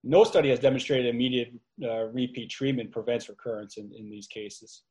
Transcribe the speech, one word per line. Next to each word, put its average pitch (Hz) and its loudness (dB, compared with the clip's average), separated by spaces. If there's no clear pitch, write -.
No 156 8
study 160 4
has 123 4
demonstrated 131 2
immediate, 120 0
uh, 113 -2
repeat 123 -6
treatment 127 -4
prevents 117 -4
recurrence 104 -10
in, 104 -16
in 107 -16
these 104 -16
cases. - -16